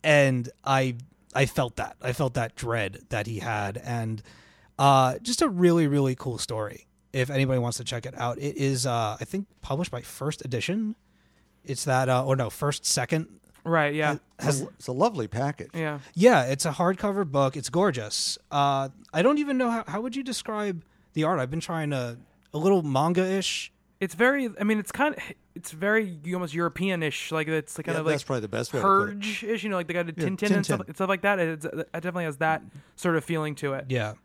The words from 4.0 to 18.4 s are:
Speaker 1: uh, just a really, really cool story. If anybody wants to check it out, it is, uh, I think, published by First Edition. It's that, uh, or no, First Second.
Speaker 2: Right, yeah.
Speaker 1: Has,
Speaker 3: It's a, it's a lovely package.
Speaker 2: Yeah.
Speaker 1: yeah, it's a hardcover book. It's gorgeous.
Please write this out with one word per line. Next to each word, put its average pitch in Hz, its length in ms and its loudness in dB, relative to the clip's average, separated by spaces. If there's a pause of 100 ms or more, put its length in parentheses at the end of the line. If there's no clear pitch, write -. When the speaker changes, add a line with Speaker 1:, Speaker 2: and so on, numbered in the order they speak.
Speaker 1:
uh, 135 440 6
just 240 200 0
a 311 60 4
really, 175 380 6
really 139 280 2
cool 120 240 -6
story. 107 480 -6 (260)
If 127 160 0
anybody 135 300 2
wants 120 200 0
to 120 60 -8
check 117 220 -6
it 127 120 -10
out, 120 200 -4
it 143 180 -6
is, 135 300 0
uh, 117 340 0
I 120 40 -6
think, 196 220 -6 (140)
published 143 300 -4
by 127 100 -8
First - 440 -8
Edition. 180 500 -2 (680)
It's 135 200 -6
that, 131 240 2
uh, 127 160 2
or 135 120 2
no, 120 120 0
First - 380 -4
Second. 160 420 0 (340)
Speaker 2:
Right, 156 320 2
yeah. 151 220 2 (220)
Speaker 1:
Has, 143 240 0
Speaker 3:
It's - 80 -8
a, - 40 -20
it's - 120 -14
a 131 60 -4
lovely 147 360 2
package. 135 460 -4
Speaker 2:
Yeah. 151 240 -4 (160)
Speaker 1:
yeah, 185 300 8
it's 135 200 -2
a 160 60 0
hardcover 190 600 0
book. 135 280 2
It's 123 100 -8
gorgeous. 127 720 0 (120)